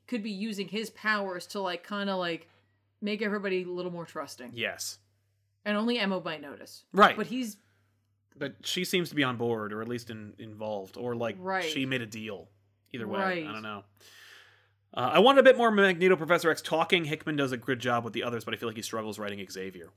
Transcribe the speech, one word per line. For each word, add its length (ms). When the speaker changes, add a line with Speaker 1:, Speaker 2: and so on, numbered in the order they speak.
Speaker 1:
could 140
be 100
using 360
his 220
powers 580
to, 140
like, 260
kinda, 300
like, 320
make 200
everybody 420
a 60
little 220
more 140
trusting. 480
Speaker 2:
Yes. 460
Speaker 1:
And 140
only 200
Emma 220
might 220
notice. 500
Speaker 2:
Right. 240
Speaker 1:
But 120
he's 280
Speaker 2:
But 300
she 180
seems 280
to 40
be 80
on 140
board, 340
or 100
at 60
least 220
in, 300
involved, 580
or, 180
like, 240
Speaker 1:
Right. 240
Speaker 2:
she 220
made 160
a 40
deal. 440
Either 160
way, 140
Speaker 1:
Right. 260
Speaker 2:
I 60
don't 100
know. 220
Uh, 200
"I 60
want 200
a 40
bit 140
more 140
Magneto 440
Professor 340
X 120
talking. 440
Hickman 300
does 160
a 60
good 220
job 260
with 80
the 100
others, 220
but 80
I 40
feel 120
like 80
he 40
struggles 380
writing 300
Xavier." 480